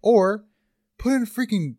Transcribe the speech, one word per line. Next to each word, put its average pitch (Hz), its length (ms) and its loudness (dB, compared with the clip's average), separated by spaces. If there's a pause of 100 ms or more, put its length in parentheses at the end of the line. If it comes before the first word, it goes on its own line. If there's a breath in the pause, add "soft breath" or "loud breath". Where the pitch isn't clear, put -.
Or 208 440 2 (520)
put 254 140 -2
in 262 100 0
a 226 40 -4
freaking 196 520 -4